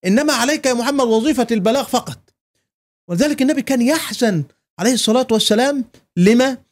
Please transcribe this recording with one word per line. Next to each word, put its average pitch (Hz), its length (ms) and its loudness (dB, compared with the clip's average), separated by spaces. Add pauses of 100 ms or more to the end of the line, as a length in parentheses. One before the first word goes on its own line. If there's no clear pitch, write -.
إنما 277 280 2
عليك 269 320 -2
يا 254 80 2
محمد 254 320 -2
وظيفة 233 460 0
البلاغ 226 320 0
فقط. - 360 -4 (880)
ولذلك 277 320 0
النبي 269 200 0
كان 262 200 -2
يحزن 233 640 0 (360)
عليه 220 140 2
الصلاة 240 380 0
والسلام. 233 540 0 (320)
لما؟ 240 400 4 (140)